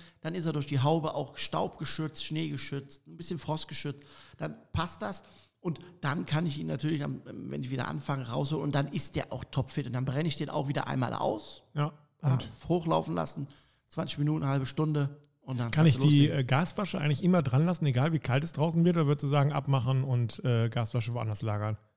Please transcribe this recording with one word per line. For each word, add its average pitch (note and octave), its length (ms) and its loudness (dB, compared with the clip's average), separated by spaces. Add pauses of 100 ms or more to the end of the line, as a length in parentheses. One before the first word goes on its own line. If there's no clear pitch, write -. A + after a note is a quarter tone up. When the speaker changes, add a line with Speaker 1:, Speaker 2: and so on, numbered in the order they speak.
(200)
Speaker 1:
Dann D#3+ 140 -6
ist F3 100 -4
er D#3+ 80 2
durch D3 140 0
die C#3 140 2
Haube D#3 340 2
auch C#3+ 240 -6
staubgeschützt, D#3+ 880 -4
schneegeschützt, C#3+ 800 -6
ein D#3+ 100 -20
bisschen E3+ 220 -6
frostgeschützt. C#3+ 680 -6 (320)
Dann - 180 -8 (180)
passt E3+ 300 -2
das. G3+ 200 -6 (380)
Und E3+ 180 -4 (220)
dann D3+ 260 -2
kann D#3 180 0
ich C#3+ 140 -2
ihn D#3+ 80 -6
natürlich, D3+ 380 -2
am, C3+ 200 -6
wenn C3+ 380 -8
ich B2+ 80 -6
wieder C3 180 -4
anfange, C#3 400 -4
rausholen. D3 360 -2
Und D3 100 -2
dann C#3+ 140 0
ist - 280 -6
der - 160 -6
auch B2+ 120 -8
topfit. - 420 -4
Und A#2 60 -6
dann B2+ 120 -2
brenne C#3 240 0
ich C#3+ 80 -2
den D3 140 -4
auch D3+ 180 -2
wieder C#3+ 200 -2
einmal B2+ 260 0
aus. - 480 -4 (120)
Speaker 2:
Ja. D3 180 0 (300)
Speaker 1:
Ja, C#3 120 4
Speaker 2:
Und - 140 -2 (200)
Speaker 1:
hochlaufen E3 460 0
lassen, D#3 340 -4 (400)
zwanzig - 300 -6
Minuten, D3+ 240 2
eine C#3 100 0
halbe C3+ 140 0
Stunde. D3 540 0 (200)
Und C3 180 -6
dann A#2 140 -2
Speaker 2:
kann D#3 140 6
ich D3 80 8
Speaker 1:
kannst C3+ 120 2
du D3+ 40 8
Speaker 2:
die, C#3+ 160 8
Speaker 1:
loslegen. D#3 140 0
Speaker 2:
äh, B2+ 40 0
Gasflasche E3+ 560 0
eigentlich D3 240 0
immer F3 180 6
dran C3+ 240 4
lassen, F3 200 0
egal C#3 260 2
wie D#3 80 0
kalt C#3 240 0
es E3+ 80 -6
draußen E3 320 2
wird? F3 120 6
Oder D#3+ 100 4
würdest C#3+ 180 2
du C#3 40 0
sagen, C#3+ 240 4
abmachen C3+ 520 2
und, A#2+ 400 0
äh, A#2 240 4
Gasflasche A#2+ 460 -2
woanders A2 280 -4
lagern? G#2+ 340 -2 (200)